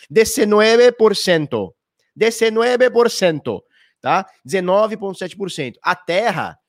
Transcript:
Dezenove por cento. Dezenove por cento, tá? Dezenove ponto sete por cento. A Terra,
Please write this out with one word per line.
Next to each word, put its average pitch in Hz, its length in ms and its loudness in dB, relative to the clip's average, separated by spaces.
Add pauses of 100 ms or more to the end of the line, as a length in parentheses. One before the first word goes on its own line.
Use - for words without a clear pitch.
Dezenove 220 840 2
por 220 240 2
cento. 139 580 -2 (400)
Dezenove 226 760 0
por 233 200 2
cento, 151 520 -4 (380)
tá? 170 240 0 (200)
Dezenove 190 520 0
ponto 196 220 -10
sete 180 180 -12
por 190 140 -10
cento. 127 320 -10
A 175 140 -2
Terra, 165 600 -4 (120)